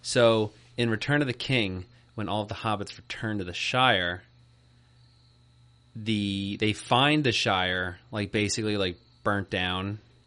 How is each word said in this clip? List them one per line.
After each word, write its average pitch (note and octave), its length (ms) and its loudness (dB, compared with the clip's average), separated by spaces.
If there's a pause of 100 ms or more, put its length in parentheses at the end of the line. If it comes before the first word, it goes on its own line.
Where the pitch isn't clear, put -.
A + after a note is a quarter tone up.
So, A2+ 500 4 (260)
in A#2 120 0
Return C#3+ 320 0
of C#3 60 0
the A#2+ 60 -4
King, G2 520 -2 (300)
when G#2+ 120 -6
all G#2 140 -2
of G2+ 80 -6
the - 60 -8
hobbits G#2 420 -4
return - 400 -8
to G2 60 -4
the F2 100 -8
Shire, F#2+ 680 0 (1700)
the, G2+ 640 -2
they G#2+ 160 2
find C#3+ 500 2
the B2 80 4
Shire, F#2 640 0 (140)
like, G2+ 200 -4
basically, G#2+ 460 0
like, F#2+ 200 -2 (260)
burnt G2+ 260 0
down F#2+ 500 -2 (280)